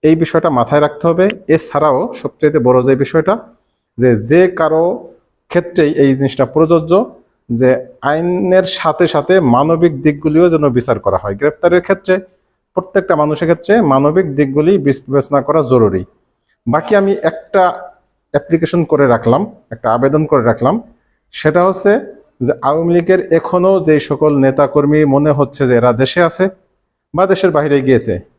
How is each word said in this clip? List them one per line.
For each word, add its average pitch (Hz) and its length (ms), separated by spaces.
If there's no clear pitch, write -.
এই 160 140
বিষয়টা 165 340
মাথায় 139 320
রাখতে 147 260
হবে। 170 220
এছাড়াও 147 640
সবচেয়ে 151 460
বড় 127 240
যে 135 120
বিষয়টা, 160 420
যে, 120 180
যে 143 320
কারো 165 600
ক্ষেত্রেই 175 440
এই 139 240
জিনিসটা 135 300
প্রযোজ্য, 165 680
যে 127 340
আইনের 180 640
সাথে 165 440
সাথে 165 320
মানবিক 151 600
দিকগুলিও 151 480
যেন 151 200
বিচার 120 300
করা 95 180
হয়। 98 180
গ্রেফতারের 156 460
ক্ষেত্রে 190 380
প্রত্যেকটা 185 420
মানুষের 151 360
ক্ষেত্রে 202 300
মানবিক 147 540
দিকগুলি 151 420
বিচ-, 139 300
বিবেচনা 139 340
করা 151 200
জরুরি। 110 440
বাকি 156 280
আমি 196 160
একটা - 800
অ্যাপ্লিকেশন 165 520
করে 143 240
রাখলাম, 123 440
একটা 117 220
আবেদন 139 320
করে 143 180
রাখলাম, 127 380
সেটা 175 340
হচ্ছে 202 340
যে 120 200
আওয়ামী 160 320
লীগের 175 400
এখনও 180 500
যেই 151 160
সকল 147 380
নেতাকর্মী 143 680
মনে 143 260
হচ্ছে 139 360
যে 123 80
এরা 120 180
দেশে 139 300
আছে 180 260
বা 180 100
দেশের 190 260
বাইরে 143 300
গিয়েছে 113 380